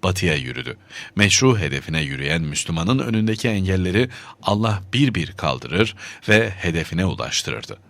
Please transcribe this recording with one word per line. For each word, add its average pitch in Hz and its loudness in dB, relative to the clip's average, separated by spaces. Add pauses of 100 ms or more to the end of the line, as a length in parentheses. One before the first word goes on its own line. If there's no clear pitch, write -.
batıya 92 2
yürüdü. 64 -6 (380)
Meşru 104 6
hedefine 78 -2
yürüyen 69 -2
Müslümanın 82 -2
önündeki 110 0
engelleri 95 0 (320)
Allah 104 0 (100)
bir 123 2
bir 80 -2
kaldırır 71 0 (340)
ve 110 6
hedefine 85 -2
ulaştırırdı. 58 -4 (120)